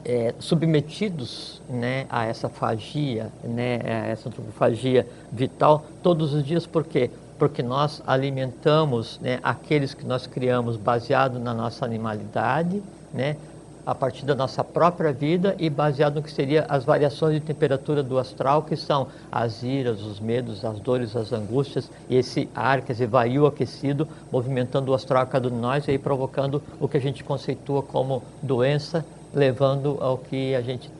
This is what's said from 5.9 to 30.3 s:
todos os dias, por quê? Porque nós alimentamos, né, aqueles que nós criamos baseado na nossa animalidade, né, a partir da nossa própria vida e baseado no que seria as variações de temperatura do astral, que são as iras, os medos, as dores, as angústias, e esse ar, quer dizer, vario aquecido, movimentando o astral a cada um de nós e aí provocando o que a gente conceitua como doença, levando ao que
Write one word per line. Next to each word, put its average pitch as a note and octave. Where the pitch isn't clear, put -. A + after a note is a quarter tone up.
todos D#3
os D3
dias, E3
por D3+
quê? B2
Porque D3
nós C#3
alimentamos, C3+
né, B2+
aqueles C3+
que -
nós B2+
criamos B2
baseado B2
na A#2+
nossa A#2
animalidade, A2+
né, C#3
a B2+
partir C3
da C#3
nossa C3
própria E3
vida F3
e D3+
baseado C#3+
no D3+
que -
seria D3
as C#3
variações D3
de D3+
temperatura D3
do C3
astral, C3
que D#3
são C#3
as A#2
iras, B2
os G#2
medos, A2+
as G#2+
dores, B2
as A2+
angústias, A2
e B2+
esse B2+
ar, B2+
quer -
dizer, A#2
vario B2+
aquecido, C#3+
movimentando B2+
o C3+
astral C3
a B2+
cada B2+
um -
de A#2+
nós C3
e D3+
aí C3+
provocando C#3
o C#3+
que -
a C3+
gente C3
conceitua C#3
como C3+
doença, C#3+
levando C#3
ao C3
que C3